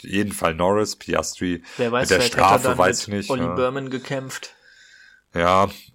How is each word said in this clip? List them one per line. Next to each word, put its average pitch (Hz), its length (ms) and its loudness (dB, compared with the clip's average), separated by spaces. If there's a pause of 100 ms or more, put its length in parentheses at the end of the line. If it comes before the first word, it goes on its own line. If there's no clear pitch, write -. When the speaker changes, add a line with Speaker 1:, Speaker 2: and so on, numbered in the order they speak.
Speaker 1:
jeden 98 280 -2
Fall 85 220 -2
Norris, 101 420 0
Piastri 85 680 -4 (140)
Speaker 2:
Wer 120 140 -2
weiß, 120 120 0
Speaker 1:
mit - 80 -2
der 92 80 6
Speaker 2:
vielleicht - 160 0
hätte - 80 0
er 92 60 8
Speaker 1:
Strafe, 104 200 4
Speaker 2:
dann 123 100 0
Speaker 1:
weiß 92 300 2
Speaker 2:
mit - 0 -
Speaker 1:
ich 104 140 -6
nicht, 101 80 -10
Speaker 2:
Olli 131 120 0
Speaker 1:
ja. 87 120 -4
Speaker 2:
Berman 131 360 -2
gekämpft. 131 640 -10 (800)
Speaker 1:
Ja, 92 340 4 (260)